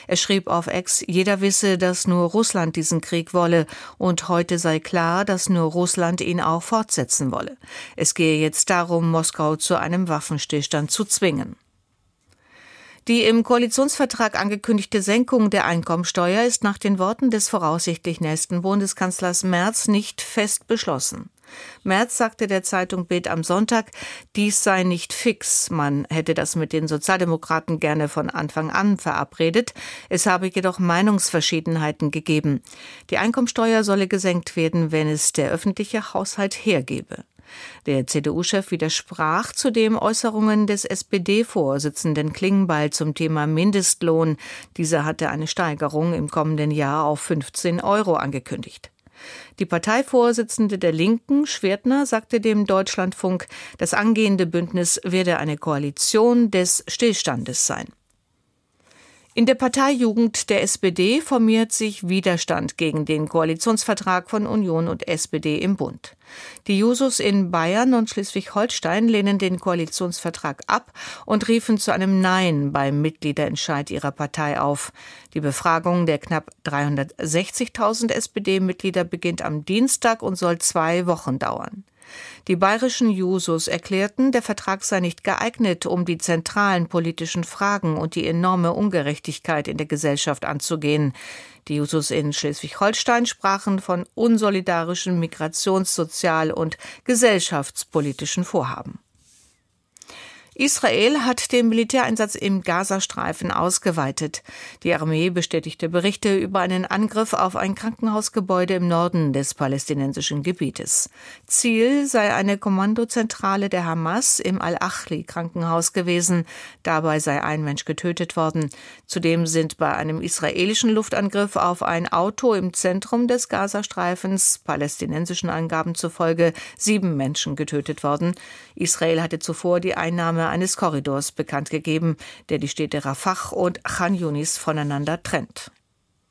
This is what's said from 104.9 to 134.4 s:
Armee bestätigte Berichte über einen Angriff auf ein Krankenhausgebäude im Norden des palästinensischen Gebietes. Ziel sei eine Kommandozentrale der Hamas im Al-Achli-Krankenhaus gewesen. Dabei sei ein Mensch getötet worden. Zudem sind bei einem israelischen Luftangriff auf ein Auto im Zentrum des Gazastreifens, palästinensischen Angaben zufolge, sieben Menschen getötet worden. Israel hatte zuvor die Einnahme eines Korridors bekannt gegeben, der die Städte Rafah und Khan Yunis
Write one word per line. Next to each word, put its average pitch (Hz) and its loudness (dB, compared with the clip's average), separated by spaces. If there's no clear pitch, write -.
Armee 160 2
bestätigte 165 -2
Berichte 196 0
über 190 0
einen 185 0
Angriff 214 0
auf 185 0
ein 190 -2
Krankenhausgebäude 208 0
im 180 0
Norden 170 2
des 139 -2
palästinensischen 139 -2
Gebietes. - -2
Ziel 247 4
sei 214 2
eine 196 2
Kommandozentrale 202 0
der 180 0
Hamas 165 0
im 185 -2
Al-Achli-Krankenhaus 170 -2
gewesen. 175 2
Dabei 156 2
sei 143 0
ein 151 -2
Mensch 143 -4
getötet 170 -4
worden. 156 0
Zudem 165 0
sind 160 0
bei 151 0
einem 156 -4
israelischen 185 0
Luftangriff 202 0
auf 175 0
ein 170 -2
Auto 214 0
im 185 -2
Zentrum 196 0
des 247 0
Gazastreifens, 190 -2
palästinensischen 156 -4
Angaben 165 -2
zufolge, 165 2
sieben 190 2
Menschen 143 -2
getötet 147 -4
worden. 151 0
Israel 165 2
hatte 165 -4
zuvor 175 0
die 180 -2
Einnahme 165 0
eines 180 -2
Korridors 143 -2
bekannt 147 -6
gegeben, 156 -2
der 156 -2
die 139 -4
Städte 147 -4
Rafah - -4
und 180 -2
Khan 185 0
Yunis 156 -2